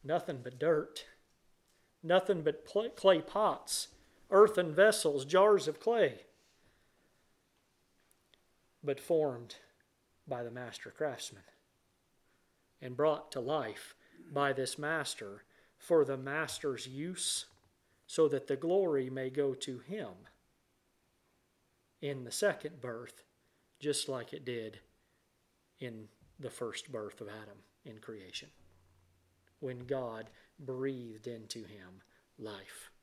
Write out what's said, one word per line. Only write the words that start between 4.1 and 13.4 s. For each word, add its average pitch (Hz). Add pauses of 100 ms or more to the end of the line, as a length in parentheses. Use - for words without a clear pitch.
earthen 190
vessels, 165
jars 185
of 151
clay, 214 (2500)
but 139
formed 135 (680)
by 123
the 117
master 120
craftsman - (1400)
and 127
brought 151
to 139
life 123 (360)